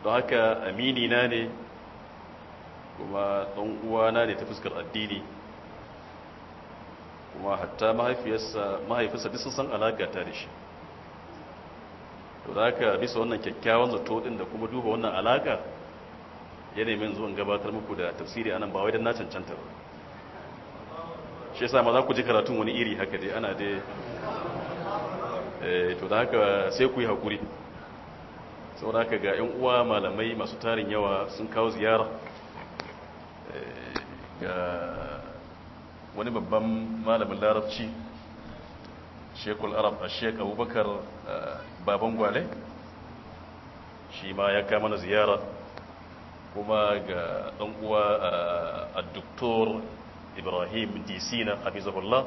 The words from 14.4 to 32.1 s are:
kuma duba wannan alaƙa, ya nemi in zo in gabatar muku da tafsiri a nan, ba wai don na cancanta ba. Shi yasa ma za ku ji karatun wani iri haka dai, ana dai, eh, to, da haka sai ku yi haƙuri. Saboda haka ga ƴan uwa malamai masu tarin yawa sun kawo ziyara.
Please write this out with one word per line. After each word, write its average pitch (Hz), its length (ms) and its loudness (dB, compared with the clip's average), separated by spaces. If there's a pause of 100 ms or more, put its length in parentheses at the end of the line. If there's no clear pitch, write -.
kuma 113 220 -4
duba 117 220 0
wannan 110 240 2
alaƙa, 120 460 4 (1160)
ya 110 100 2
nemi 107 200 0
in 101 100 -2
zo 107 120 -4
in 98 80 -4
gabatar 101 360 0
muku 107 240 -4
da 87 180 0
tafsiri - 380 -4
a 92 60 0
nan, 101 140 -2
ba 95 100 0
wai 98 100 4
don 110 120 2
na 117 100 4
cancanta 90 400 -6
ba. 80 80 -10 (1900)
Shi 113 120 -2
yasa 123 180 8
ma 117 80 8
za 127 100 10
ku 127 120 4
ji 117 100 4
karatun 117 340 6
wani 110 160 2
iri 117 220 2
haka 98 220 0
dai, 92 180 -2
ana 110 180 0
dai, 101 280 -2 (1800)
eh, 90 380 2
to, 92 80 -4
da 101 160 4
haka 101 480 6
sai 131 160 6
ku 131 140 2
yi 120 60 4
haƙuri. 104 320 0 (1400)
Saboda 110 200 2
haka 113 180 4
ga 98 180 2
ƴan 120 240 0
uwa 123 240 6
malamai 110 540 2
masu 101 200 -4
tarin 113 320 0
yawa 101 460 2
sun 110 140 -6
kawo 113 200 4
ziyara. 110 380 6 (1400)